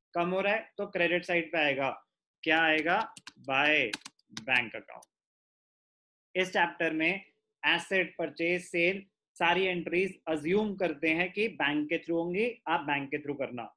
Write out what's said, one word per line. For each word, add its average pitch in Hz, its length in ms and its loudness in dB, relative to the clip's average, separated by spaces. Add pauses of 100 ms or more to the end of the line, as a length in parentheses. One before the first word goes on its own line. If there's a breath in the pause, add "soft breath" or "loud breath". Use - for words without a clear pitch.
(140)
कम 170 160 0
हो 185 100 0
रहा 202 120 2
है, 220 240 -4
तो 202 120 -4
credit 175 360 0
side 170 280 0
पे 170 60 0
आएगा। 139 320 2 (540)
क्या 160 180 4
आएगा? 160 360 4 (500)
By 139 420 4 (520)
bank 120 340 0
account। - 280 -16 (1300)
इस 180 180 0
chapter 170 400 0
में 165 320 0 (380)
asset 175 560 0
purchase, 170 460 -2
sale, 185 400 0 (320)
सारी 175 280 4
entries 180 540 -2 (100)
assume 180 480 0
करते 160 340 -2
हैं 175 220 0
कि 208 180 0
bank 147 380 0
के 165 100 0
through 165 200 -2
होंगी, 180 320 0 (180)
आप 165 120 2
bank 139 300 -2
के 147 80 -2
through 143 200 -6
करना। 120 380 -8